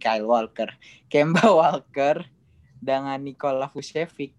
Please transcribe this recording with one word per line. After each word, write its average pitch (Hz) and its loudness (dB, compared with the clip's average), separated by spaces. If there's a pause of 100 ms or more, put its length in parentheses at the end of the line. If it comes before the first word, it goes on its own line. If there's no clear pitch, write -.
Kyle 110 -2
Walker, 110 -2 (400)
Kemba 160 2
<laughs> 160 6
Walker 151 0 (560)
dengan 135 -4
Nikola 135 -6
Vucevic, 151 -10